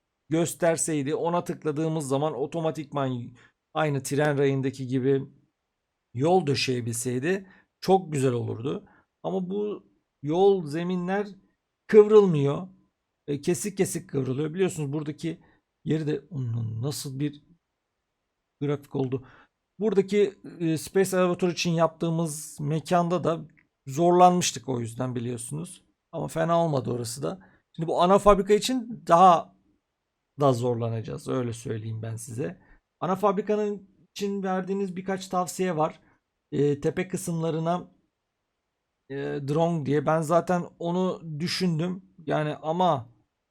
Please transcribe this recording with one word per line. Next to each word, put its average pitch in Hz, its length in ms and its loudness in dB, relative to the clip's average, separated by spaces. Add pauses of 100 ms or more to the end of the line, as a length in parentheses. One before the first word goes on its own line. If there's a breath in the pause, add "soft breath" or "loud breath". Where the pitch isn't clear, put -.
(280)
gösterseydi, 160 880 0
ona 170 300 -2
tıkladığımız 156 640 -4
zaman 143 260 0
otomatikman 143 1000 -6 (420 soft breath)
aynı 151 280 0
tren 143 360 0
rayındaki 135 480 0
gibi 131 360 2 (920)
yol 160 320 2
döşeyebilseydi 127 1000 -2 (340 loud breath)
çok 185 320 2
güzel 131 200 2
olurdu. 120 520 -6 (380 soft breath)
Ama 180 280 -4
bu 208 360 -6 (360)
yol, 180 440 2
zeminler 180 600 -4 (600)
kıvrılmıyor. 185 840 8 (580)
E, 143 140 -4
kesik 185 360 -2
kesik 175 340 -2
kıvrılıyor. 139 440 -4
Biliyorsunuz 156 380 -2
buradaki 156 460 -6 (460 soft breath)
yeri 151 220 0
de, 151 140 -2 (100)
onun 113 520 -6
nasıl 139 380 -8
bir 147 220 -6 (1200)
grafik 143 340 -4
oldu. 131 300 -4 (540 loud breath)
Buradaki, 196 560 2 (260)
e, 160 180 0
Space 190 380 0
Elevator 180 320 2
için 175 220 -2
yaptığımız 165 920 0
mekanda 170 640 0
da 160 160 0 (460)
zorlanmıştık 175 840 4
o 127 120 -2
yüzden 120 340 -6
biliyorsunuz. 123 680 -8 (280)
Ama 151 160 -6
fena 165 360 0
olmadı 131 260 -2
orası 120 320 -6
da. 170 160 -6 (340 soft breath)
Şimdi 165 160 -6
bu 147 140 2
ana 190 160 6
fabrika 196 360 6
için 233 520 -4
daha 170 480 6 (840)
da 139 120 6
zorlanacağız. 117 760 -4
Öyle 127 240 -4
söyleyeyim 113 500 -10
ben 113 140 -8
size. 131 440 -10 (400 soft breath)
Ana 175 160 -2
fabrikanın 208 720 -2 (220)
için 202 320 -6
verdiğiniz 185 540 -4
birkaç 190 320 -8
tavsiye 180 480 -4
var. 156 240 -2 (520 soft breath)
E, 143 280 2
tepe 165 280 -2
kısımlarına, 165 800 -4 (1200)
e, 135 40 -10 (340)
drone 165 380 0
diye. 139 200 2
Ben 160 140 2
zaten 170 440 2 (140)
onu 180 440 -2 (160)
düşündüm. 175 640 -2 (240)
Yani 147 300 -2
ama 160 520 0 (420)